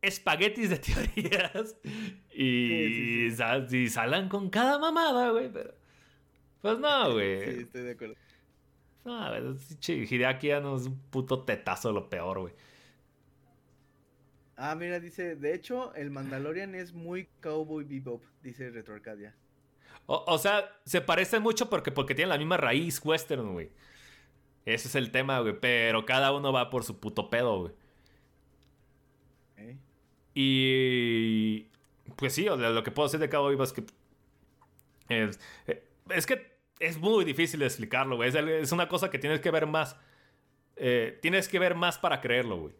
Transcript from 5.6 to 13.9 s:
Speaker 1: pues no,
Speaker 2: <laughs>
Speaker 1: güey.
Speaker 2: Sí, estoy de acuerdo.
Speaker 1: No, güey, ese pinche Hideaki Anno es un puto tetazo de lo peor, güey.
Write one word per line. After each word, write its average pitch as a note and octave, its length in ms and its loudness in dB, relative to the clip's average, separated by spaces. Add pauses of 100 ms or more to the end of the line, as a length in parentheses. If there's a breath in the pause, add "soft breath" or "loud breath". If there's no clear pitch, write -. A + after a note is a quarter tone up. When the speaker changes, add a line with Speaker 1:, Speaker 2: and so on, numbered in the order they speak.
Speaker 1:
pues A3 180 0
no, C4+ 340 4
Speaker 2:
<laughs> - 20 2
Speaker 1:
güey. G2 400 0
Speaker 2:
Sí, B2 80 -8
estoy B2 200 -12
de B2 100 -8
acuerdo. A2+ 220 -12 (920 soft breath)
Speaker 1:
No, A#3 240 -6
güey, B2 260 -6
ese C3+ 120 -16
pinche D#3+ 260 -6 (200)
Hideaki C3 360 2
Anno C#3+ 260 0
es B2 100 -4
un C3 120 -8 (120)
puto C3 340 -2
tetazo G2+ 440 -2
de G#2+ 60 0
lo G2 160 -4
peor, F#2 300 -4
güey. F2 120 -10 (2000 soft breath)